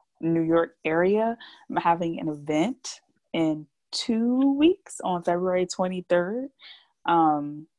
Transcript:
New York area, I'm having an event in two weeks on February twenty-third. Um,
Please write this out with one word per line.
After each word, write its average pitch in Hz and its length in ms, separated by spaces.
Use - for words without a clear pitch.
New 165 220
York 165 340
area, 202 520
I'm - 80
having 170 420
an 165 100
event 151 720
in 311 320
two 247 600
weeks 311 500
on 175 200
February 180 420
twenty-third. 185 840
Um, 151 600